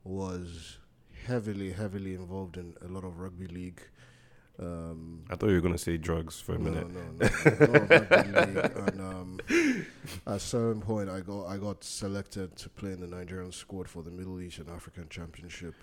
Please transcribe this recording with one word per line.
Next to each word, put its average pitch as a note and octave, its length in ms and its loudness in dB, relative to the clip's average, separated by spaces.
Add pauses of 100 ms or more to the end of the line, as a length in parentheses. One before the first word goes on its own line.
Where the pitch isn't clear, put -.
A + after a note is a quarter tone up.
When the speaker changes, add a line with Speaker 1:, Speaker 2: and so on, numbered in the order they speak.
Speaker 1:
was F2+ 760 -8 (500)
heavily, G#2 440 -2
heavily F#2+ 440 -4
involved F2+ 420 -8
in F2 160 -10 (100)
a F2+ 40 -12
lot F#2 160 -8
of F2 160 -10
rugby F#2 260 -10
league F2 360 -10 (760)
um, E2 720 -10
Speaker 2:
I G#2 40 -2
thought G#2+ 140 2
you F#2+ 60 8
were F2 60 6
gonna F2 180 2
say E2+ 180 0
drugs E2 420 -2
for - 160 -4
a - 40 -2
Speaker 1:
no, E2+ 100 0
Speaker 2:
minute. E2+ 240 -2
Speaker 1:
no, F2+ 80 -8
no. E2+ 240 0
I - 240 6
got C#3+ 260 8
a E3 300 10
rugby - 260 8
Speaker 2:
<laughs> - 300 4
Speaker 1:
league, - 100 2 (160)
and, F#2+ 140 -2
um, F#2 380 -8 (880)
at G2+ 140 -2
some A#2 400 0
point, G2+ 280 -2
I F#2 120 -6
got, G2 260 -8
I G2 100 -4
got G2 260 -6
selected G2 760 -6
to - 120 -14
play G2+ 220 -8
in F#2 100 -8
the F2+ 60 -8
Nigerian F2+ 440 -10
squad F#2 380 -10
for E2+ 140 -12
the E2+ 80 -12
Middle F#2 280 -8
East F2 200 -12
and D2+ 100 -14
African E2+ 400 -14
Championship. E2+ 720 -12